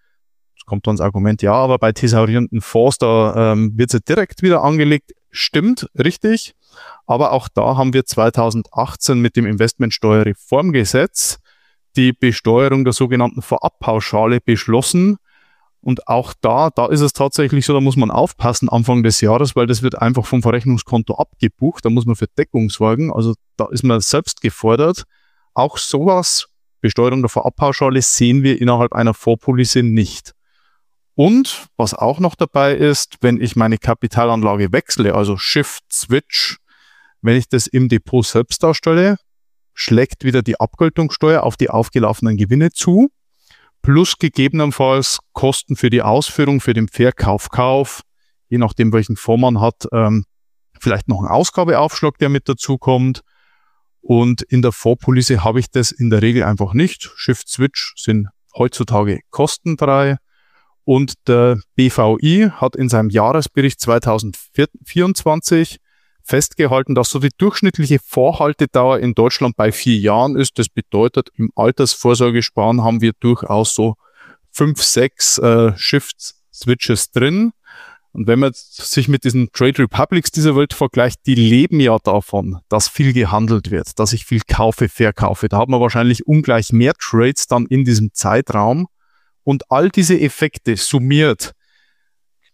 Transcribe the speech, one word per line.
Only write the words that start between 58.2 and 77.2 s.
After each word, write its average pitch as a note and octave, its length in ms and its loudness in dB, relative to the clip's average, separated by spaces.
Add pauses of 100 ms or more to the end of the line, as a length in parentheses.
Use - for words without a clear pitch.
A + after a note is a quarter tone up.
heutzutage G#2+ 720 -2
kostenfrei. C#3 880 -2 (680)
Und C3+ 260 0 (140)
der A#2+ 320 4 (160)
B C3 140 2
V A2 320 2
I F#3+ 280 2
hat C3 260 -4
in C3 140 -2
seinem A2 200 2
Jahresbericht C3 720 0
zweitausendvierundzwanzig D#3 2000 -2 (440)
festgehalten, C3+ 720 -2
dass B2 160 0
so - 80 -6
die C3+ 180 0
durchschnittliche F3 680 0
Vorhaltedauer C3+ 960 0
in A#2+ 160 -2
Deutschland A#2+ 400 0
bei G#2+ 160 0
vier A#2 260 0
Jahren A2 380 0
ist. C3 240 -2
Das A2+ 100 -2
bedeutet, A#2 640 -2
im A2+ 220 -4
Altersvorsorgesparen A#2 1300 0
haben A2+ 180 0
wir A2+ 180 2
durchaus A2+ 540 0
so A2 220 -2 (560)
fünf, D3+ 320 -2
sechs, - 560 0
äh, A#2 360 4
Shift-Switches - 1400 -4
drin. F3 400 0 (600)